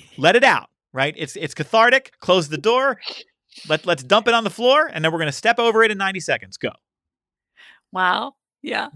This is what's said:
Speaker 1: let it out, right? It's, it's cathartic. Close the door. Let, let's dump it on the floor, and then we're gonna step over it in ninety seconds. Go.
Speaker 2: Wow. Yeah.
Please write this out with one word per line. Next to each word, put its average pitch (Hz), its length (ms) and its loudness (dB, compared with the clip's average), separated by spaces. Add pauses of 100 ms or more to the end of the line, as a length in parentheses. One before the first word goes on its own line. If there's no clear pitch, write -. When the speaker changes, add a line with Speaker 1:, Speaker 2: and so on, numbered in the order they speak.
(180)
Speaker 1:
let 160 180 4
it 247 80 2
out, 202 260 2 (220)
right? 135 240 -2
It's, - 200 -10
it's - 180 -8
cathartic. 233 640 2
Close 180 300 2
the 151 80 -6
door. 247 420 -2 (680)
Let, 156 160 -2
let's 165 180 -2
dump 214 240 2
it 233 60 4
on 233 100 2
the 202 60 -4
floor, 262 420 2
and 156 140 -4
then 160 80 0
we're 165 60 -2
gonna 156 120 -2
step 233 280 0
over 226 240 2
it 214 80 2
in 202 80 -8
ninety 190 200 -6
seconds. 107 380 -6
Go. 123 140 -8 (1200)
Speaker 2:
Wow. 185 420 -2 (300)
Yeah. 214 320 -4